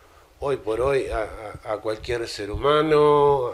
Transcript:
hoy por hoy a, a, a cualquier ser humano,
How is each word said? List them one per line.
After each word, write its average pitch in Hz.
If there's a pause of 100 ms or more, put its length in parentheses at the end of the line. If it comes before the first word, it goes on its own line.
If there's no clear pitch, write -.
(420)
hoy 135
por 110
hoy 131
a, 107 (360)
a, 113
a -
cualquier 117
ser 104
humano, 143